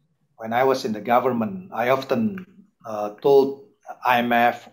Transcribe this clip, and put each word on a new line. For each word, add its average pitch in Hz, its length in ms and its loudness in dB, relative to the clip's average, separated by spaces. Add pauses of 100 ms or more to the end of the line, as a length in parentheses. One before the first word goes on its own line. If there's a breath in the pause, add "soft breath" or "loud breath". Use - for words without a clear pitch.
(380)
when 113 140 -10
I 120 120 0
was 131 200 2
in 113 80 -6
the 107 80 -8
government, 113 720 -2
I 117 180 -2
often, 113 560 -2 (400)
uh, 104 360 -8
told 139 420 4 (420)
I 123 140 2
M 120 140 -2
F 120 400 0